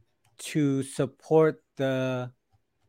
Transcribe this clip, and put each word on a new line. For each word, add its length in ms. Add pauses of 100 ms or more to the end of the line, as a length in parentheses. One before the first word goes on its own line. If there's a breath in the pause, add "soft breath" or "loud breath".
(400)
to 440
support 800 (140)
the, 520 (600)